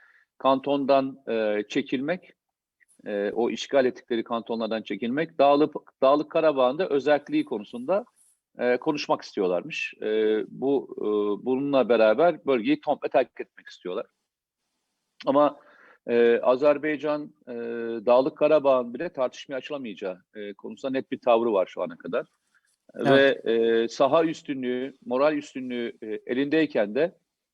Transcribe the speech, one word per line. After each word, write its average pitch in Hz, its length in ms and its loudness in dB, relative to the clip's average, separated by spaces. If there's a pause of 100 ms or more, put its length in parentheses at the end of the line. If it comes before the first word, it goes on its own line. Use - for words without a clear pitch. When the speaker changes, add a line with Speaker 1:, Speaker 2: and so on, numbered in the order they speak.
(380)
Speaker 1:
kantondan, 135 920 0
e, 107 400 -2
çekilmek, 143 640 -4 (720)
e, 101 260 -4
o 117 180 -2
işgal 131 360 0
ettikleri 120 380 -4
kantonlardan 113 580 -6
çekilmek, 135 580 -6
Dağlık, 143 360 4 (260)
Dağlık 147 300 2
Karabağ'ın 147 480 2
da 185 100 -2
özerkliği 143 560 0
konusunda, 131 600 -6 (540)
e, 123 180 2
konuşmak 147 440 -2
istiyorlarmış. 90 800 -4
E, 107 460 0
bu, - 500 -4
e, - 80 -6 (400)
bununla 131 440 0
beraber 120 560 4
bölgeyi 135 360 0
komple 143 280 -4
terk 131 180 2 (120)
etmek - 280 -18
istiyorlar. - 380 -10 (1200)
Ama, 143 340 2 (480)
e, 117 320 4
Azerbaycan, 151 920 0 (140)
e, 123 60 -12 (520)
Dağlık 127 320 4
Karabağ'ın 135 560 2
bile 165 160 -8
tartışmaya 135 460 -6
açılamayacağı, 110 640 -10 (140)
e, 104 180 -12
konusunda 113 380 -10
net 131 200 -4
bir 123 80 -6
tavrı 117 340 2
var 92 120 2
şu - 160 -10
ana 82 160 -8
kadar. 117 280 -6 (680)
Speaker 2:
Evet. 139 500 4
Speaker 1:
Ve, 110 60 0
e, 113 360 2
saha 147 380 2
üstünlüğü, 135 680 -6 (120)
moral 139 320 0
üstünlüğü, 123 640 -8
e, 110 60 -12 (240)
elindeyken 139 640 0
de 160 200 -2 (380)